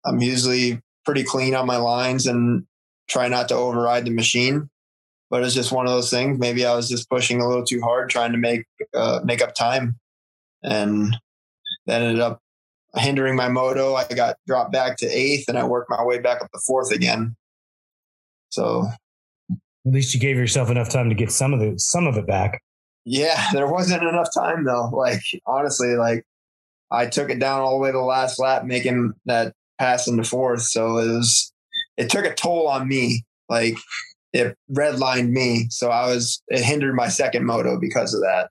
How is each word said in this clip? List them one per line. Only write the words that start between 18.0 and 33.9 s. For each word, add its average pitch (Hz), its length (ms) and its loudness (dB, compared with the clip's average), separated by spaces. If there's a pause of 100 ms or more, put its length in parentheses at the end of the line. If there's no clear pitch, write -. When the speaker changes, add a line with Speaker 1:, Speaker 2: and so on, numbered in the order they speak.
Speaker 1:
So 110 360 -2 (640)
Speaker 2:
at - 420 -4
least 131 220 2
you 127 60 2
gave 135 160 2
yourself 123 340 2
enough 123 180 0
time 123 200 2
to 110 60 2
get 110 160 0
some 135 220 0
of 131 80 0
the, 107 180 0
some 175 280 0
of 123 100 0
it 101 100 -2
back. 98 360 -2 (420)
Speaker 1:
Yeah, 143 440 0
<laughs> 202 40 0
there 185 140 2
wasn't 180 360 0
enough 170 320 0
time 165 300 -2
though. 120 280 0
Like, 123 300 0 (240)
honestly, 123 500 0
like, 117 280 0 (680)
I 120 160 0
took 127 240 -2
it 127 80 -2
down 135 220 0
all 131 120 0
the 135 100 0
way 135 80 2
to 131 80 -2
the 131 40 0
last 127 360 0
lap, 131 260 0
making 123 480 0 (140)
that 117 260 0 (260)
pass 127 300 0
into 113 160 0
fourth. 123 380 0
So 113 360 0
it 113 100 0
was, 117 440 2 (440)
it - 140 -2
took 202 140 2
a 180 100 -2
toll 170 320 0
on 131 220 0
me. 123 360 0 (240)
Like, 117 280 0 (560)